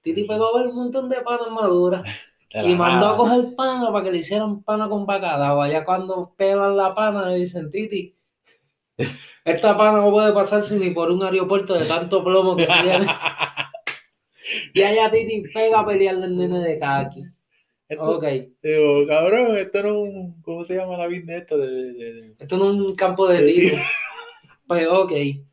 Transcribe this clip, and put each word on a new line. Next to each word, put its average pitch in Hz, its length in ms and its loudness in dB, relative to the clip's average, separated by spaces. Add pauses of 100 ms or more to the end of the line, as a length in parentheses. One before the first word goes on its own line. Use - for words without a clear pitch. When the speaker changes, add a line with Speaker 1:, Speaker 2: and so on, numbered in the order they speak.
Speaker 1:
Titi 165 220 -4
Speaker 2:
Ujú. 202 40 -4
Speaker 1:
pegó 214 200 0
a 233 120 0
ver 254 80 0
un 247 80 -6
montón 247 320 -4
de 247 140 -4
panas 240 280 -4
maduras. 180 540 2
Speaker 2:
<laughs> - 240 -14 (260)
De 107 120 -6
Speaker 1:
Y 175 60 4
Speaker 2:
la 180 40 4
Speaker 1:
mandó 175 300 4
a 208 60 4
Speaker 2:
nada. - 60 0
Speaker 1:
coger 247 380 2
pana 254 380 -2
para 202 100 0
que 190 80 -2
le 175 60 0
hicieran 202 460 -4
pana 214 260 -2
con 202 160 -4
bacalao. 151 560 0
Allá 156 240 -2
cuando 185 500 -4
pelan 196 400 2
la 190 180 2
pana 202 360 -2
le 180 80 0
dicen, 175 340 -6
"Titi, 202 420 -8 (1300)
esta 202 320 2
pana 214 240 4
no 202 100 4
puede 208 220 4
pasarse 208 440 0
ni 190 120 0
por 170 220 -2
un 185 120 0
aeropuerto 190 520 0
de 160 100 0
tanto 175 360 0
plomo 185 360 4
que 165 100 2 (160)
tiene." 185 240 2
Speaker 2:
<laughs> - 1700 -10
Speaker 1:
Y 190 80 4
allá 214 280 4
Titi 220 340 0 (100)
pega 220 260 2
a 214 60 2
pelearle 190 400 0
al 180 120 -4
nene 180 220 -2
de 165 180 -2
Kaki. 139 460 -4 (640)
Speaker 2:
Esto, 156 300 -2
Speaker 1:
Ok. 156 80 -4 (360)
Speaker 2:
digo, 147 460 4
cabrón, 208 500 2
esto 196 260 -2
no 208 40 0
es 208 80 0 (180)
un, 175 280 -14
¿cómo 165 240 -10
se 180 100 -6
llama 185 220 -6
la 175 100 -4
business 175 360 -10
esta 160 120 -6
de, 135 160 -2
de, 123 420 -10
de 113 240 -20
Speaker 1:
Esto 185 200 -6
no 196 140 2
es 202 100 2
un 190 160 -2
campo 185 320 2
de 175 140 6
Speaker 2:
de 147 100 6
Speaker 1:
tiro. 175 160 6
Speaker 2:
tiro. 147 120 0 (880)
Speaker 1:
Pues 170 220 0
ok. 185 220 4 (420)